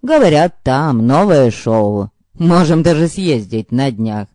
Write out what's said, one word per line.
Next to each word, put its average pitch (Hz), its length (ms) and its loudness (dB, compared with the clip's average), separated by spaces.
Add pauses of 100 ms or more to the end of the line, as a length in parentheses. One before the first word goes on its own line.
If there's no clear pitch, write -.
Говорят, 190 600 2
там 135 420 0
новое 143 460 2
шоу. 104 600 -2 (280)
Можем 170 460 2
даже 160 240 2
съездить 113 640 -4
на 131 180 -2
днях. 107 440 -8